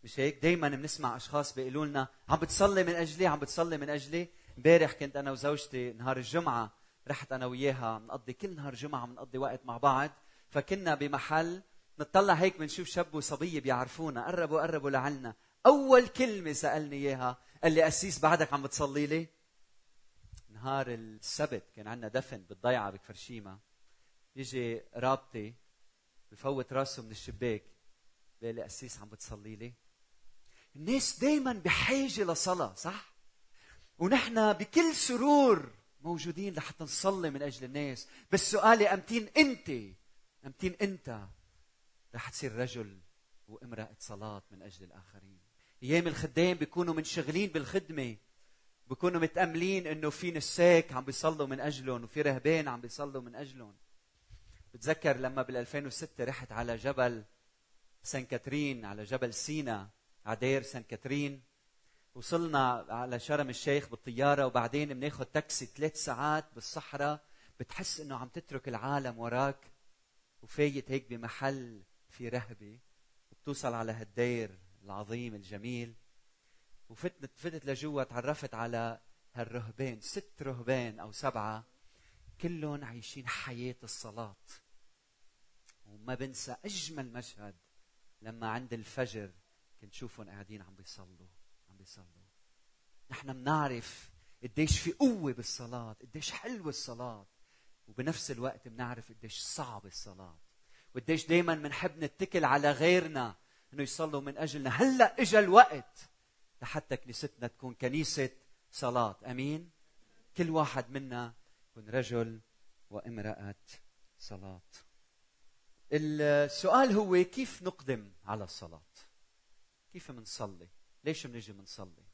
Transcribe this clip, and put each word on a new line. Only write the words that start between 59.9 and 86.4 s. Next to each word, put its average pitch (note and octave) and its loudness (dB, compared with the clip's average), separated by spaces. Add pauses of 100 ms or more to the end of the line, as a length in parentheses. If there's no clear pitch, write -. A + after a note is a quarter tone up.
على A2 -4
دير C3 2
سان C3 -10
كاترين، C#3 -6 (720)
وصلنا C3+ 0
على A#2+ -4
شرم C#3+ 0
الشيخ C#3+ 0
بالطيارة، C3+ 2
وبعدين C3 0
بناخد C#3 -6
تاكسي - -4
ثلاث D3+ -4
ساعات D3+ 0 (100)
بالصحراء، D3 -6 (340)
بتحس - -6
إنه C#3+ -8
عم B2 -8
تترك C#3+ -10
العالم B2+ -4
وراك، B2 -2 (720)
وفايت C#3 0
هيك C3 -4
بمحل A#2 -6 (260)
في A#2 -10
رهبة، A2+ -8 (520)
وبتوصل C#3 -4
على A2+ -4
هالدير A2 -4 (240)
العظيم G#2+ -8
الجميل، A2+ -8 (920)
وفتت، C#3 -10
فتت D#3+ -10
لجوا، C#3 -4
تعرفت B2+ -4
على A2+ -4 (360)
هالرهبان، A#2 -6
ست - -10
رهبان B2 -4
أو G#2 -12
سبعة، A2 -4 (760)
كلهم D3+ -6
عايشين A#2+ -14
حياة B2 -8
الصلاة. A2 -10 (1500)
وما G#2+ -10
بنسى C3 -8 (100)